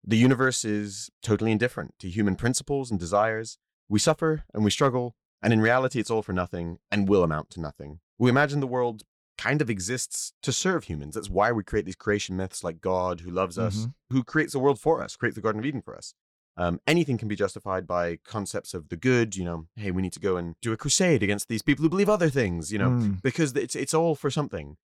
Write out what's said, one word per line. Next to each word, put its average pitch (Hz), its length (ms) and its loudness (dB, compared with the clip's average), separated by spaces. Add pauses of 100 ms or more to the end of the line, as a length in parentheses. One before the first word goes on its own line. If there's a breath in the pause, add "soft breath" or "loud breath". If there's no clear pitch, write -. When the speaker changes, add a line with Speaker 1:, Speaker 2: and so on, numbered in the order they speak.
Speaker 1:
The 107 140 2
universe 127 480 4
is 104 440 -4 (120)
totally 110 300 2
indifferent 107 480 0
to 98 100 -10
human 98 260 2
principles 131 560 -2
and 101 80 -2
desires. 110 580 0 (320)
We 104 100 2
suffer 156 540 0
and 107 100 0
we 104 80 4
struggle, 123 440 0 (260)
and - 120 4
in 110 80 6
reality, 127 380 4
it's 110 120 -4
all 110 100 2
for 104 120 -6
nothing 90 460 -4 (120)
and 101 180 2
will 98 140 8
amount 78 280 0
to 87 100 -12
nothing. 76 380 -12 (180)
We 123 120 4
imagine 143 300 4
the 135 80 -2
world 120 360 -2 (340)
kind 143 240 0
of 120 80 0
exists 104 640 -6 (100)
to - 80 -2
serve 180 340 -2
humans. 73 300 -8
That's 107 140 -8
why 101 220 2
we 110 120 -2
create 107 220 -2
these 92 100 -10
creation 104 420 -2
myths 95 260 -6
like 82 160 -6
God, 90 420 -2
who 87 100 -12
loves 90 260 -2
us, 107 220 -2
Speaker 2:
Mm-hmm. 120 360 -6
Speaker 1:
who 131 80 2
creates - 300 -2
the 139 60 -2
world 135 200 2
for - 220 0
us, - 140 -10
creates - 200 -4
the 107 60 -10
Garden 107 180 -2
of 113 60 -6
Eden 139 160 -6
for - 140 -16
us. - 180 -18 (440)
Um, 87 280 0
anything 143 320 2
can 110 100 -6
be 104 80 -2
justified 92 520 -2
by 87 360 -2
concepts - 520 -8
of 80 140 -10
the 87 80 -8
good, 117 380 2
you 92 100 -4
know, 85 200 -6 (100)
"Hey, 104 140 -6
we 90 120 -2
need 92 120 -4
to - 60 -16
go 95 180 0
and 85 240 -6
do 117 120 -2
a 113 40 -4
crusade 147 460 2
against 101 240 0
these 113 160 -4
people 143 200 2
who 160 60 4
believe 190 200 2
other 175 200 4
things," 95 420 0
you 107 60 -2
know, 98 120 4
Speaker 2:
Mm. 110 340 2
Speaker 1:
because 135 320 0
it's, 120 200 -2
it's 131 200 -4
all 165 200 2
for 143 140 -4
something. 90 540 -6